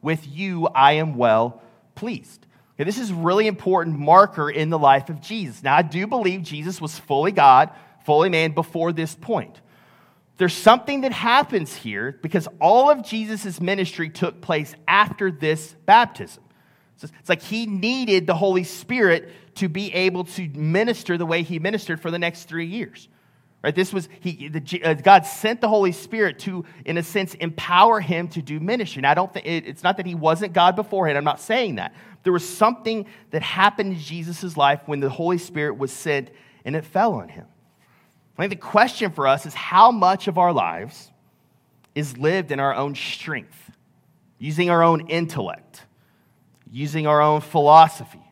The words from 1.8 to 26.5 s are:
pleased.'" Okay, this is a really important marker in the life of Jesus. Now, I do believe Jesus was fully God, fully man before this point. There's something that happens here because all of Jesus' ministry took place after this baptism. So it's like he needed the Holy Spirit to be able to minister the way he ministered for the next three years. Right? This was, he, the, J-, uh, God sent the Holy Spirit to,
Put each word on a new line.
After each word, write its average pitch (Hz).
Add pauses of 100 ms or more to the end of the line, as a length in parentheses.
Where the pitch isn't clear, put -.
pleased.'" - (280)
Okay, 147
this 208
is 233
a 180
really 180
important 180
marker 156
in 156
the 165
life 139
of 156
Jesus. 196
Now, 139
I 160
do 175
believe 196
Jesus 156
was 156
fully 147
God, 143 (340)
fully 156
man 160
before 165
this 160
point. - (760)
There's 180
something 247
that 262
happens 233
here 110
because 160 (140)
all 240
of 269
Jesus' 214
ministry 175
took -
place 156 (120)
after 196
this 156 (120)
baptism. 220 (520)
So 151 (100)
it's -
like 170
he 226
needed 208
the 180
Holy 185
Spirit 190 (240)
to 185
be 196
able 180
to 180
minister 170
the 170
way 170
he 165
ministered 180
for 165
the 170
next 170
three 165
years. 196 (540)
Right? 147
This 185
was, 185 (120)
he, 151
the, 156
J-, 175
uh, 160
God 170
sent 233
the 226
Holy 202
Spirit 185
to, 185 (180)